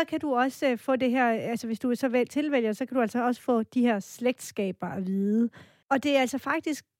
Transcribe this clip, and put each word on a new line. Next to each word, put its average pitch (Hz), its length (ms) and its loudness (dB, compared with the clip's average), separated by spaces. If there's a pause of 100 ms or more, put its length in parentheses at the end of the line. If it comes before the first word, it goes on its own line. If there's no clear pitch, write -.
kan 311 120 -4
du 285 160 -2
også, 262 360 2
øh, 233 60 0
få 262 180 0
det 254 160 2
her, 247 160 2
altså, 226 400 -2
hvis 220 120 -4
du 254 100 -2
er 240 60 2
så 262 140 0
vel 240 180 2
tilvælger, 269 460 0
så 254 120 -6
kan 247 100 -6
du 262 60 2
altså 240 240 0
også 247 160 0
få 233 220 2
de 254 180 -2
her 233 180 2
slægtskaber - 880 -4
at 185 200 -6
vide. 202 420 2 (400)
Og 277 140 2
det 285 140 2
er 269 40 4
altså 254 160 0
faktisk, 302 480 -4 (140)